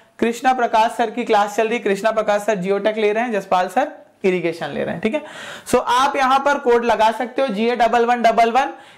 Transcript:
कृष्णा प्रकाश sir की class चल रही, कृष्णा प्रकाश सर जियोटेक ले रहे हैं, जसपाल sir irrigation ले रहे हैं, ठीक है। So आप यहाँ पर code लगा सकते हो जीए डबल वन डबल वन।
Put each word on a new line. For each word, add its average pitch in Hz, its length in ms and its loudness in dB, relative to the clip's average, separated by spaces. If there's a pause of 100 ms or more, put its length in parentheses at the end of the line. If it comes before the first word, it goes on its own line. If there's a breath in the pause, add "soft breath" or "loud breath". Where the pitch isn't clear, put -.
(200 loud breath)
कृष्णा 233 340 0
प्रकाश 233 380 2
sir 233 200 -2
की 233 120 -6
class 208 320 2
चल 220 120 0
रही, 233 120 -2
कृष्णा 202 320 0
प्रकाश 208 300 0
सर 214 140 0
जियोटेक 196 420 -2
ले 208 160 2
रहे 226 100 -2
हैं, 254 80 -4
जसपाल 185 360 0
sir 269 240 -2 (320)
irrigation 170 440 -2
ले 143 160 -6
रहे - 100 -4
हैं, 170 80 -8
ठीक 220 120 -2
है। 196 100 -4 (440 loud breath)
So 247 120 2
आप 294 360 0
यहाँ 269 240 2
पर 285 200 2
code 240 260 2
लगा 220 260 4
सकते 233 300 -4
हो 269 80 0
जीए 226 260 0
डबल 233 300 4
वन 240 160 0
डबल 226 300 2
वन। 277 220 0 (240 loud breath)